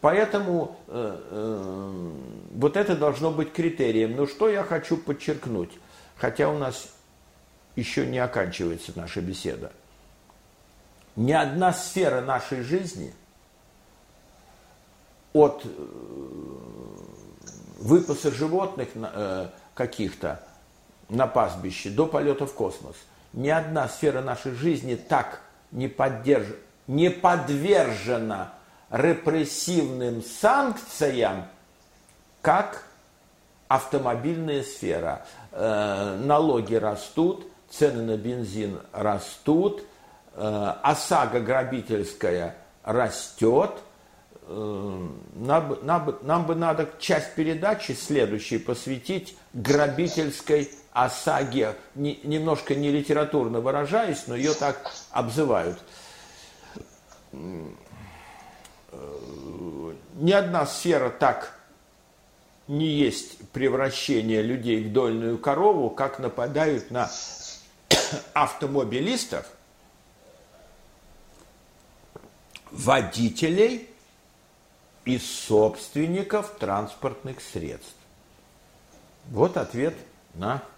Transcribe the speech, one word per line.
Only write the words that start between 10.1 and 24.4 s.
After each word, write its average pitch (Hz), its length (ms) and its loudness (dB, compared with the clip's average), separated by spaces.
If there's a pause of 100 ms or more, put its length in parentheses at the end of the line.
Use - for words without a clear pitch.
Ни 120 160 2
одна 156 400 4
сфера 156 480 2
нашей 127 420 -2
жизни 143 500 -4 (2250)
от, 147 320 6
э, 120 40 -10 (2000)
выпаса 151 500 4
животных 156 640 -2
на, 110 180 -8
э, 95 360 -4 (260)
каких-то 98 720 -4 (640)
на 123 180 2
пастбище 92 640 -2
до 127 160 2
полёта 143 400 0
в - 80 -10
космос, 92 400 -6 (380)
ни 127 160 -2
одна 156 400 0
сфера 131 340 0
нашей 131 300 -6